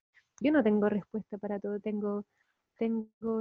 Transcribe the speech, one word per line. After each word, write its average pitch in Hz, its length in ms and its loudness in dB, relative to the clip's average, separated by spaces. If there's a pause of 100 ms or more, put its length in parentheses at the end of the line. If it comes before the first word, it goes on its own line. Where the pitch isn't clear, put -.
(420)
Yo 214 100 4
no 208 120 6
tengo 208 260 4
respuesta 208 480 -4
para 202 220 -6
todo, 202 200 -6
tengo, 208 460 -4 (520)
tengo 226 300 -2 (340)